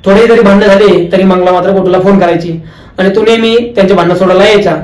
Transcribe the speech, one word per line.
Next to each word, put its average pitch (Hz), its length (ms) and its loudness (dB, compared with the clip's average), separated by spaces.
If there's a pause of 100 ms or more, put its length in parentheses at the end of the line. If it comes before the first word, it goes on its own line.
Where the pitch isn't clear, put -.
थोडे 208 220 2
जरी 233 140 2
भांडणं 202 260 2
झाले 196 460 2
तरी 190 100 0
मंगला 180 300 0
मात्र 180 180 -2
गोटूला 180 300 -2
फोन 196 180 2
करायची, 170 420 -2 (380)
आणि 190 180 -2
तो 214 60 0
नेहमी 226 540 0
त्यांचे 190 180 0
भांडणं 170 200 0
सोडायला 185 300 0
यायचा. 196 400 0